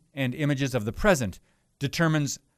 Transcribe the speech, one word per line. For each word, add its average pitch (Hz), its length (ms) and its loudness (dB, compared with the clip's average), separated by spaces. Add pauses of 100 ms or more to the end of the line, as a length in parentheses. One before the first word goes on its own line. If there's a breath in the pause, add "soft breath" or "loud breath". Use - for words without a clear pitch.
(140)
and 135 220 -2
images 139 400 0
of 107 100 0
the 110 80 -4
present 135 460 2 (400)
determines 151 600 0 (180)